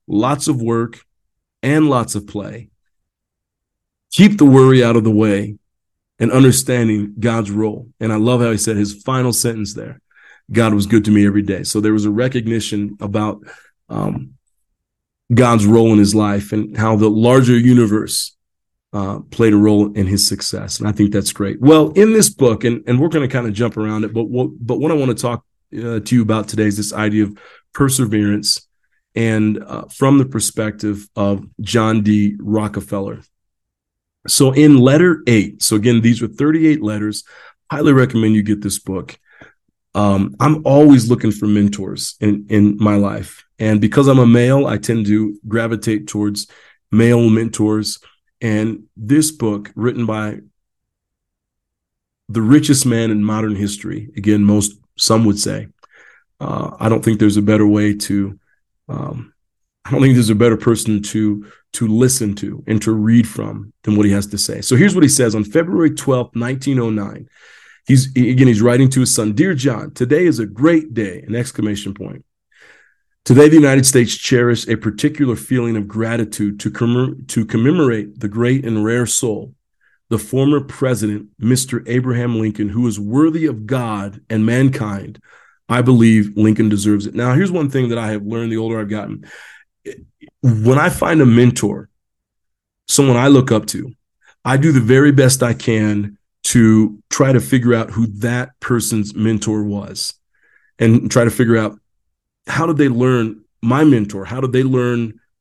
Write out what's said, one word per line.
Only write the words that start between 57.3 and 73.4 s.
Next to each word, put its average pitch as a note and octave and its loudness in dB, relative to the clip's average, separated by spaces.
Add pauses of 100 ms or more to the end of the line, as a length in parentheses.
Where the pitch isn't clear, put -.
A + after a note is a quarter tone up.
a G#2 2
better G#2+ 2
way G#2 2
to, G2+ -6 (500)
um, C3+ -12 (540)
I - -10
don't C#3 0
think C3 6
there's A2+ 2
a A2 2
better A2+ 2
person G#2+ -2
to, G#2 -4 (280)
to A#2 -4
listen A2+ 0
to G2+ -12
and A2 -2
to A2 -2
read A2+ 2
from G#2 -12 (100)
than G#2 0
what G#2 2
he G2+ 2
has G2+ -2
to G2+ -8
say. G#2 -6
So - 0
here's F3 4
what - 4
he C#3 4
says A#2 0
on G#2+ -2
February E3 0
twelfth, B2+ -4
nineteen C3 -4
oh A#2 -2
nine. G#2+ -8 (580)
He's, C3+ 2
he, B2 2
again, C3 4
he's A2 4
writing B2 4
to C3 0
his A#2+ -2
son, G#2+ -2
"Dear F3 0
John, A#2 -6
today D3 0
is C3 0
a A2+ -6
great D3 0
day," F#2+ -8
an G#2+ -8
exclamation G#2 -8
point. G2+ -16 (1000)
"Today, C#3+ 8